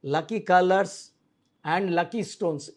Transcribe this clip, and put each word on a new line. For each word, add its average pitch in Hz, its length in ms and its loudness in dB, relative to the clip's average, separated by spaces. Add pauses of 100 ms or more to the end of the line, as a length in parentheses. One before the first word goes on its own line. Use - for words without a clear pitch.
లక్కీ 160 340 -4
కలర్స్ 185 720 2 (640)
and 190 140 -2
లక్కీ 175 320 -2
స్టోన్స్. 156 540 -6